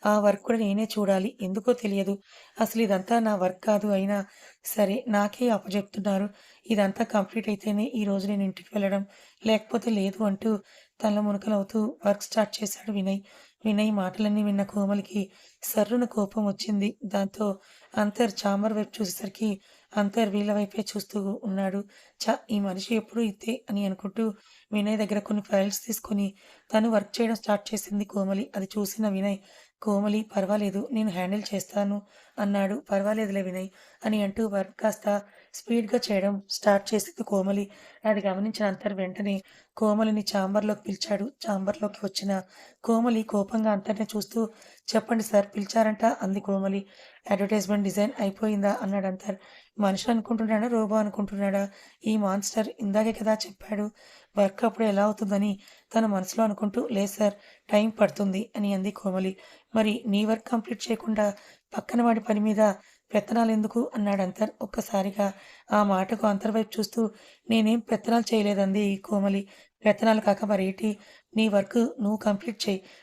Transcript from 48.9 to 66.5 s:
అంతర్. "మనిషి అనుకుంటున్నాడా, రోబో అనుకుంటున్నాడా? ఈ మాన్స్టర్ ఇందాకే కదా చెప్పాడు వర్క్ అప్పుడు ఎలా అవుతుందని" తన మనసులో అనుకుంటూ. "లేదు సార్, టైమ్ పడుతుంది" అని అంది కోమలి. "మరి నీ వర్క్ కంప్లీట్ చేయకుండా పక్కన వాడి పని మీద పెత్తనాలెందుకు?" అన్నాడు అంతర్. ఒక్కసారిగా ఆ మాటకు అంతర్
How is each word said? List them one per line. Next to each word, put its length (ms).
అంతర్. 320
"మనిషి 320
అనుకుంటున్నాడా, 580
రోబో 280
అనుకుంటున్నాడా? 640
ఈ 100
మాన్స్టర్ 520
ఇందాకే 320
కదా 220
చెప్పాడు 520
వర్క్ 280
అప్పుడు 220
ఎలా 180
అవుతుందని" 480
తన 160
మనసులో 380
అనుకుంటూ. 440
"లేదు 240
సార్, 240
టైమ్ 240
పడుతుంది" 500
అని 200
అంది 180
కోమలి. 400
"మరి 200
నీ 180
వర్క్ 240
కంప్లీట్ 340
చేయకుండా 440
పక్కన 300
వాడి 180
పని 200
మీద 220
పెత్తనాలెందుకు?" 680
అన్నాడు 280
అంతర్. 280
ఒక్కసారిగా 640
ఆ 100
మాటకు 440
అంతర్ 260